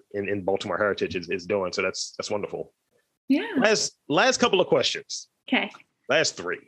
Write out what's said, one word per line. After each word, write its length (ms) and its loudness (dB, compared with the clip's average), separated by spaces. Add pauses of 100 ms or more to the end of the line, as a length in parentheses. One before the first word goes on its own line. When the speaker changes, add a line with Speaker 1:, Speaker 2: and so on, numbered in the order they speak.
(120)
Speaker 1:
in, 180 -4
in 120 -2
Baltimore 360 -2
Heritage 360 0
is, 140 -6
is 160 -4
doing. 280 -2
So 100 -2
that's, 340 -4
that's 140 -6
wonderful. 420 -6 (560)
Speaker 2:
Yeah. 160 4 (140)
Speaker 1:
Last, 400 2 (100)
last 320 4
couple 220 4
of 40 0
questions. 640 -2 (180)
Speaker 2:
Okay. 240 -2 (380)
Speaker 1:
Last 300 2
three. 300 -6